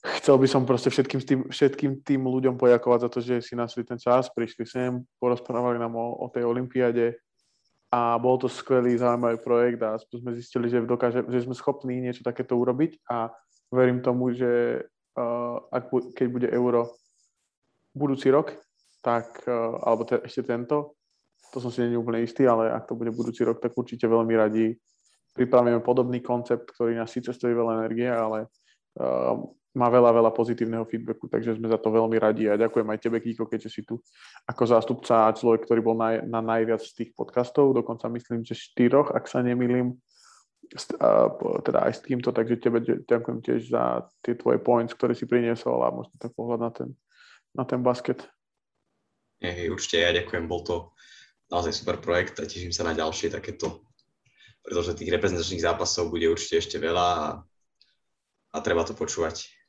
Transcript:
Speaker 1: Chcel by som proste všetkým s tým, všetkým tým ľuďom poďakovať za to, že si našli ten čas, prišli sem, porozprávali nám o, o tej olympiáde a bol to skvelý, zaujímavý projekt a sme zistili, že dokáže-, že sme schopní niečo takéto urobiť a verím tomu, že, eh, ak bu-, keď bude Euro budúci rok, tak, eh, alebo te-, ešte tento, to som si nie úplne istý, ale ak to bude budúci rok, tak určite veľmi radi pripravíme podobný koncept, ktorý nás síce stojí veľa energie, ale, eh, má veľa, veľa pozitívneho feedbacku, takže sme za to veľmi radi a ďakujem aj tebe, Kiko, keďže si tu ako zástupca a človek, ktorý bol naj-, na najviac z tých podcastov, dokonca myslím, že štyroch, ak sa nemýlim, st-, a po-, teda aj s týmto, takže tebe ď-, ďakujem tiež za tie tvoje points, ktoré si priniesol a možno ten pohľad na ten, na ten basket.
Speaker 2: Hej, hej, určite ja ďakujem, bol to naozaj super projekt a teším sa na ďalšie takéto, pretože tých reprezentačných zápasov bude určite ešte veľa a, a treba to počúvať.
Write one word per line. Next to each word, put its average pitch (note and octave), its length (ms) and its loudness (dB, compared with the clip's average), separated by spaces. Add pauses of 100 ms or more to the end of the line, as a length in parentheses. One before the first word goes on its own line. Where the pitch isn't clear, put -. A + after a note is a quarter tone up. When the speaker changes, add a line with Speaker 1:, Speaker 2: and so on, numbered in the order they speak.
Speaker 1:
Chcel - 400 2
by C3+ 80 6
som C3 160 2
proste B2 240 2
všetkým C3+ 320 0
s C3 80 -10
tým, C3 160 2
všetkým C#3 460 0 (100)
tým C3+ 240 0
ľuďom B2+ 320 0
poďakovať A#2+ 480 4
za A#2+ 80 0
to, B2+ 80 -2
že B2 140 -2 (100)
si - 80 -12
našli A#2+ 320 -4
ten A#2+ 160 -10
čas, B2+ 320 2
prišli A#2 320 -6
sem, B2+ 320 -4 (240)
porozprávali B2 560 0
nám A#2 160 -4
o, A#2+ 320 -6
o - 80 -10
tej A#2+ 80 -2
olympiáde A#2+ 800 0 (720)
a A#2 240 2
bol B2+ 240 4
to B2+ 80 -2
skvelý, B2 480 2
zaujímavý A#2+ 480 2
projekt A#2+ 400 2
a A2 160 -4
sme A#2+ 320 -10
zistili, A#2+ 400 -4
že B2 80 2
dokáže-, A#2+ 480 0
že B2 160 -2
sme B2+ 80 -8
schopní B2+ 480 -4
niečo B2 240 -8
takéto A#2+ 320 -2
urobiť C3 400 0 (160)
a A#2 160 -4 (400)
verím B2+ 320 2
tomu, B2+ 320 0
že, A#2+ 480 0
eh, A#2+ 760 -8 (120)
ak B2+ 240 -6
bu-, B2 240 0
keď B2+ 160 0
bude B2 160 0
Euro A#2+ 480 0 (960)
budúci C3+ 400 2
rok, D3+ 240 2 (480)
tak, A#2 400 -4
eh, B2 80 -2 (320)
alebo A2+ 160 2
te-, A2+ 240 -2
ešte B2 240 -8
tento, B2+ 480 -4 (560)
to B2+ 80 -6
som B2 80 -6
si A#2+ 160 -2
nie A#2+ 80 0
úplne A#2 320 -2
istý, B2+ 240 4
ale A2+ 240 4
ak A2+ 160 -8
to A#2 80 -4
bude A#2 160 -4
budúci A2+ 320 -2
rok, A#2 160 -2
tak - 160 -4
určite A#2+ 320 -2
veľmi A2+ 240 4
radi A2 400 2 (640)
pripravíme B2 480 4
podobný B2 400 0
koncept, A#2+ 480 -4
ktorý A#2 240 -2
nás A2+ 160 -6
síce B2 160 -6
stojí B2 240 -2
veľa A2+ 320 0
energie, A#2 240 -2
ale, A2 400 -2 (480)
eh, A#2 640 -2 (100)
má B2 160 2
veľa, A#2+ 240 8
veľa A2+ 240 6
pozitívneho A2+ 480 -2
feedbacku, A2+ 480 -8
takže A2+ 240 0
sme A2+ 160 -2
za A2 80 4
to A2 160 0
veľmi A2+ 240 4
radi G#2+ 320 2
a G#2 80 2
ďakujem A2+ 320 2
aj G#2+ 80 -4
tebe, A#2 240 -2
Kiko, A#2 240 -6
keďže A2 240 -6
si - 160 -12
tu A#2 160 -8 (400)
ako A#2+ 240 0
zástupca A2+ 640 4
a A2 40 -2
človek, A2+ 280 2
ktorý A#2 160 2
bol A2+ 160 2
naj-, A2+ 320 -2
na A#2 160 -4
najviac A2+ 400 0
z - 80 -18
tých - 240 -10
podcastov, C3 560 2
dokonca A#2 400 -2
myslím, A#2 320 -6
že - 80 -10
štyroch, B2+ 640 2
ak - 160 -4
sa B2+ 80 -2
nemýlim, B2 560 0 (800)
st-, - 240 -10
a A1 320 6
po-, - 320 -4
teda - 240 2
aj A#2+ 80 0
s - 80 -18
týmto, B2 320 -2
takže A#2 240 0
tebe A#2 240 0
ď-, A#2 240 -2
ďakujem A#2 320 0
tiež A#2+ 320 -4
za - 480 -2
tie A#2+ 160 -4
tvoje B2 240 0
points, A#2 320 0
ktoré B2 240 -2
si - 80 -10
priniesol A#2+ 640 0
a A#2+ 80 -2
možno - 240 -14
ten A#2 160 -12
pohľad A#2 240 -6
na A#2 160 -4
ten, - 160 -10 (640)
na C3 80 -4
ten B2 160 -2
basket. B2 480 -2 (1120)
Speaker 2:
Hej, F2+ 160 -6
hej, F2 160 -6
určite F2 320 0
ja F2 80 4
ďakujem, E2+ 400 -2
bol F2 160 -6
to E2+ 240 -6 (560)
naozaj E2+ 240 -2
super - 240 -4
projekt F2 480 -2
a - 0 -
teším F2+ 320 -8
sa - 80 -4
na E2 80 -2
ďalšie D#2+ 400 -2
takéto, - 560 -10 (720)
pretože E2+ 400 -4
tých E2 160 -2
reprezentačných F2 480 -2
zápasov E2+ 480 -2
bude E2 160 0
určite E2 320 0
ešte - 160 -6
veľa E2+ 320 0
a, D#2 200 -2 (1200)
a D#2 80 -8
treba E2 240 0
to - 80 -6
počúvať. - 560 -6 (220)